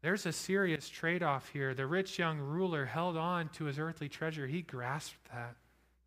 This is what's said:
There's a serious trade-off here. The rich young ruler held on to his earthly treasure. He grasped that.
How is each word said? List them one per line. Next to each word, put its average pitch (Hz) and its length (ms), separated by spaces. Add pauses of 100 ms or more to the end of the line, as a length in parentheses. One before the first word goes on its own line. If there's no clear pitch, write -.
There's 185 240
a 170 60
serious 185 560
trade-off 160 640
here. 135 240
The 131 120
rich 185 320
young 160 220
ruler 156 460
held 160 320
on 170 320
to - 160
his 139 120
earthly 156 320
treasure. 156 380
He 165 140
grasped 131 720
that. 120 220 (520)